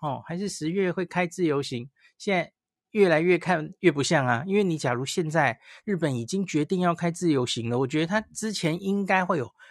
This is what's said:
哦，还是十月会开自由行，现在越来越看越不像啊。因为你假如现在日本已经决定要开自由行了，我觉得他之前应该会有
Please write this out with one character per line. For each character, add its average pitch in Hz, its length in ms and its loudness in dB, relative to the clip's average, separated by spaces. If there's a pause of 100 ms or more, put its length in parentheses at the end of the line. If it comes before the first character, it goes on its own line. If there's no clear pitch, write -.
哦， 127 240 -4
还 170 140 -8
是 202 100 -6
十 156 220 -6
月 185 220 0
会 185 120 -4
开 180 220 -2
自 175 180 -4
由 143 160 2
行， 131 300 -6 (280)
现 196 180 -2
在 170 160 -4 (380)
越 202 180 4
来 156 120 4
越 175 180 4
看 165 400 -2
越 180 120 4
不 143 120 2
像 139 240 2
啊。 120 200 0
因 196 100 -2
为 214 60 4
你 175 140 0
假 139 160 -2
如 123 140 -2
现 165 220 -2
在 147 300 2 (260)
日 208 120 0
本 151 180 0
已 117 120 -4
经 190 200 -4
决 151 200 0
定 185 140 0
要 175 140 2
开 170 160 -2
自 170 200 0
由 131 160 2
行 117 240 -4
了， 120 80 0
我 135 80 2
觉 151 140 -2
得 165 60 0
他 208 140 -2
之 220 320 -8
前 175 300 -2
应 196 240 -2
该 185 180 2
会 180 140 0
有 117 160 -6 (160)